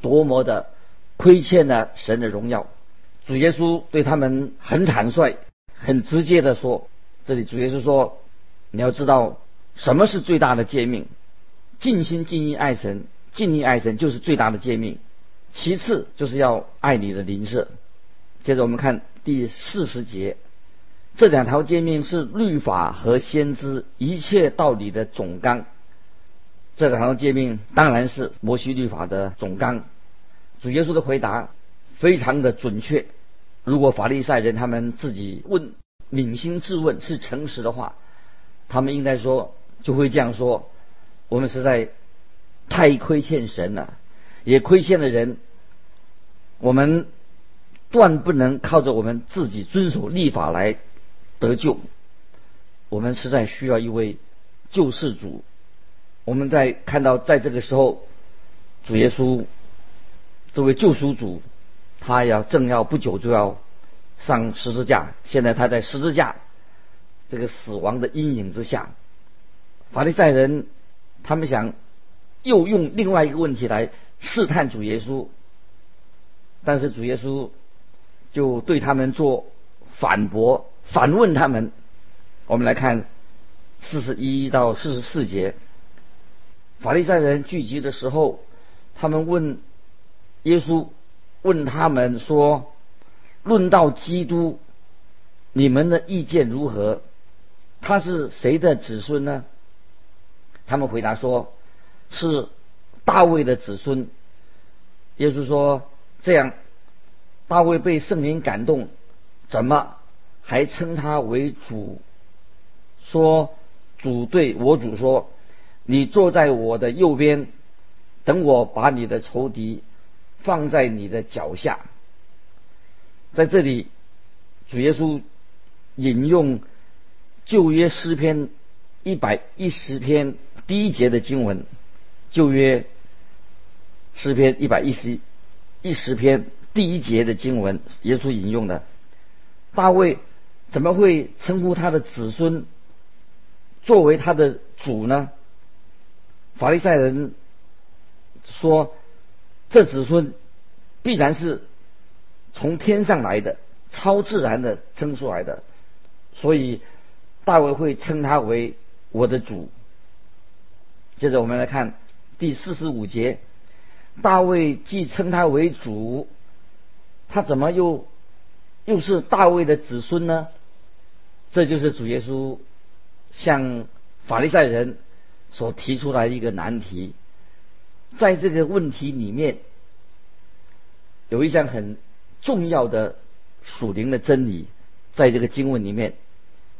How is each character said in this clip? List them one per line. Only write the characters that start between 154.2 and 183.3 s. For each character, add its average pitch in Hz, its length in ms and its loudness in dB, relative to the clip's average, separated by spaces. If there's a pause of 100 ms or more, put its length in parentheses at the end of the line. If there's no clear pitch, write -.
自 202 200 0
然 120 200 2
的 110 180 0 (160)
生 147 200 -2
出 131 160 -4
来 90 120 -2
的， - 200 -6 (720)
所 147 180 4
以 127 280 0 (640)
大 175 160 8
卫 143 120 4
会 143 240 0
称 156 260 -2
他 143 180 4
为 117 360 0 (360)
我 113 140 4
的 123 140 2
主。 90 300 -8 (1500)
接 143 140 2
着 127 100 4
我 117 60 0
们 123 100 0
来 127 80 0
看 123 300 -2 (420)
第 160 160 0
四 175 220 -6
十 156 120 -4
五 113 200 -4
节， 113 320 0 (840)
大 190 200 6
卫 170 340 4
既 190 300 -4
称 180 260 -2
他 175 160 4
为 156 240 4
主， 113 560 -6 (1040)
他 202 120 0
怎 143 160 2
么 147 140 2
又， 175 340 2 (800)
又 214 140 2
是 185 220 2
大 190 260 6
卫 175 180 6
的 147 100 6
子 123 260 -6
孙 170 260 -2
呢？ 160 220 0 (1000)
这 175 140 4
就 147 140 0
是 147 120 2
主 139 160 -6
耶 123 140 -2
稣 135 380 -6 (720)
向 131 540 2 (400)
法 117 140 -2
利 143 80 2
赛 160 160 6
人 120 340 0 (540)
所 117 200 -6
提 - 260 -4
出 139 140 -4
来 117 160 2
的 123 80 0
一 123 40 -4
个 113 120 -2
难 104 280 -4
题。 95 340 -8 (1040)
在 190 180 6
这 180 140 2
个 160 160 4
问 170 240 0
题 135 220 -6
里 113 200 -4
面， 139 260 0 (1700)
有 120 140 2
一 160 60 4
项 147 180 4
很 107 300 -6 (440)
重 190 260 0
要 143 200 2
的 110 280 0 (480)